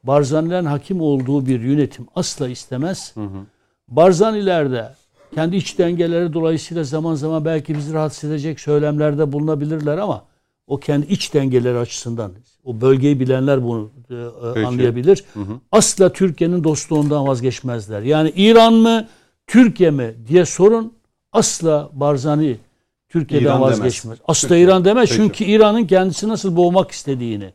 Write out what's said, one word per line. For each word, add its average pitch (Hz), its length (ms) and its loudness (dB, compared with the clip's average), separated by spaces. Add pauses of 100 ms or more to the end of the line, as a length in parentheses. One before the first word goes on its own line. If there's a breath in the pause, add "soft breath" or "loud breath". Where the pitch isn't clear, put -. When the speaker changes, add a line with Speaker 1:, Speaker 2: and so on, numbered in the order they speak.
Speaker 1:
Barzani'lerin 156 600 0
hakim 151 360 -6
olduğu 139 440 -2
bir 127 160 -2
yönetim 135 540 -2
asla 147 340 -6
istemez. 135 680 -10
Speaker 2:
Hı 110 60 -12
hı. 98 240 -12 (420)
Speaker 1:
Barzani'ler 180 840 2
de 120 220 -6 (420)
kendi 165 200 -2
iç - 220 -4
dengeleri 170 560 0
dolayısıyla 160 500 -4
zaman 156 320 -4
zaman 156 300 -4
belki 160 300 -4
bizi 147 180 -8
rahatsız 151 380 -6
edecek 151 280 -8
söylemlerde 147 720 0
bulunabilirler 151 680 -4
ama 185 280 -6 (420)
o 143 100 -4
kendi 143 280 -2
iç 190 280 -4
dengeleri 127 440 0
açısından, 117 540 -8 (320)
o 113 180 -10
bölgeyi 135 380 4
bilenler 131 440 0
bunu, 113 260 -6 (200)
e, 123 40 -14
e, 120 400 -12
Speaker 2:
Peki. 110 140 -2
Speaker 1:
anlayabilir. 123 560 0 (100)
Speaker 2:
Hı 104 60 -12
hı. 101 140 -8 (180)
Speaker 1:
Asla 196 420 2
Türkiye'nin 175 500 -2
dostluğundan 147 640 0
vazgeçmezler. 120 760 -6
Yani 151 340 0
İran 226 380 6
mı, 226 340 4 (400 soft breath)
Türkiye 196 440 4
mi 120 220 -4 (140)
diye 165 180 4
sorun, 220 480 2 (380)
asla 156 600 -2
Barzani 143 640 -2 (520)
Türkiye'den 147 360 -2
Speaker 2:
İran 135 160 2
demez. 131 100 4
Speaker 1:
vazgeçmez. 113 460 -4 (100)
Asla - 200 0
Speaker 2:
Türkiye. 175 180 6
Speaker 1:
İran 185 200 4
demez. 226 240 4
Speaker 2:
Peki. - 120 2
Speaker 1:
Çünkü 214 220 0
İran'ın 214 440 4
kendisi 185 400 0
nasıl 196 280 -4
boğmak 180 360 2
istediğini 117 640 -8